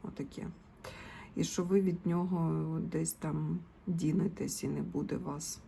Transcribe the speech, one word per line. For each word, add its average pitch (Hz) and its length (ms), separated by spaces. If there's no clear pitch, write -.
Отаке. - 440
І 180 80
що 175 200
ви 190 180
від 180 240
нього 175 460
десь 165 340
там 156 460
дінетесь 165 760
і 151 40
не 143 140
буде - 360
вас. 151 500